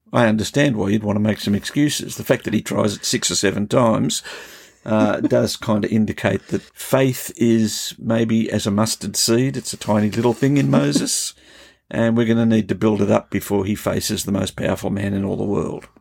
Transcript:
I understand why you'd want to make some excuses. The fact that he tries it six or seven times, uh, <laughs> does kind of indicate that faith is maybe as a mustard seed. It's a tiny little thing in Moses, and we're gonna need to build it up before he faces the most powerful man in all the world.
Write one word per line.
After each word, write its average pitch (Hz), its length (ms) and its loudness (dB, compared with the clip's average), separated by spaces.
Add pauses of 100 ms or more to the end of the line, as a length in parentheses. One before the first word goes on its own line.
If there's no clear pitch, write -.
(140)
I 120 140 4
understand 110 480 2
why 101 140 -2
you'd 107 140 0
want 101 140 0
to 104 40 0
make 107 180 0
some 101 160 0
excuses. - 600 -2
The - 80 -10
fact - 220 0
that - 80 -2
he 107 80 2
tries 104 340 0
it - 100 -12
six - 240 -2
or 87 60 -2
seven 101 320 0
times, 120 560 2 (600)
uh, 107 340 2
<laughs> - 20 -4
does 120 360 0
kind 107 260 -2
of - 80 -2
indicate 107 560 0
that - 140 -4
faith - 720 -2
is 113 640 2
maybe 113 540 0
as 107 140 -2
a 110 60 0
mustard 107 440 -2
seed. 131 420 2
It's - 160 -8
a - 40 -12
tiny 107 320 0
little 113 240 2
thing 139 240 2
in 139 120 2
Moses, 143 640 0 (560)
and 113 260 0
we're 117 120 2
gonna 113 180 4
need 110 240 2
to 104 60 0
build 107 260 2
it 104 100 2
up 107 180 0
before 98 360 -2
he 104 100 -2
faces 98 480 -2
the - 80 -4
most 98 240 -2
powerful - 340 -2
man 101 240 -2
in 98 120 -2
all 98 120 -4
the 101 60 -4
world. 98 440 -4 (140)